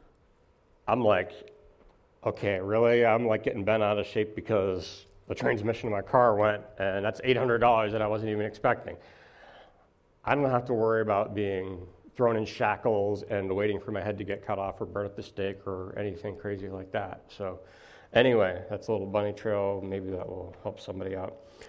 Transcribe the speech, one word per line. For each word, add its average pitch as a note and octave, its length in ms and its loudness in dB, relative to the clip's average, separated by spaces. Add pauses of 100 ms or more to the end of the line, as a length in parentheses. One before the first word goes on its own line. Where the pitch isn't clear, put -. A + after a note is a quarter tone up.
(880)
I'm A#2 180 2
like, F#2+ 280 4 (920)
"Okay, G2+ 360 -2
really?" A#2 440 4
I'm, A#2 220 4
like, G#2+ 160 2
getting - 220 -2
bent G#2+ 180 4
out G#2 160 2
of G2+ 80 -2
shape G#2+ 280 -2
because F#2+ 680 0 (220)
the - 80 -6
transmission A#2 540 -2
of G#2+ 40 -2
my G2+ 80 -2
car B2 340 6
went, G#2 280 2 (160)
and G2 260 0
that's A2 200 -2
eight B2+ 120 6
hundred A#2 220 2
dollars A2 340 4
that A2 80 0
I G#2+ 60 0
wasn't G#2+ 240 0
even G#2 160 0
expecting. A2 500 -2 (1300)
I A2+ 100 2
don't C#3 160 2
have B2 160 0
to C3 60 -2
worry A2+ 300 2
about G#2 320 0
being F#2+ 520 -4 (300)
thrown A#2 200 4
in A2 100 -2
shackles G#2 800 0
and F#2+ 300 -2
waiting G2+ 240 0
for A2 140 -8
my G2+ 80 -4
head G2+ 160 -4
to G2+ 80 -8
get G2 220 -8
cut G2+ 120 -4
off G2 220 -6
or G#2+ 60 -6
burn G2 180 -4
at G2+ 100 -10
the G2+ 80 -12
stake G2 440 -8
or F#2 320 -8
anything G2+ 380 -6
crazy G2+ 320 -8
like F#2+ 240 -10
that. G2+ 360 -6
So F#2 320 -10 (540)
anyway, A2 560 4
that's - 180 -8
a A2+ 40 0
little G2 140 -2
bunny G#2 280 0
trail. G2+ 500 -2
Maybe F#2+ 260 -6
that F#2 160 -6
will F#2+ 360 -12
help G2 180 -10
somebody F#2+ 340 -8
out. F#2+ 200 -8 (340)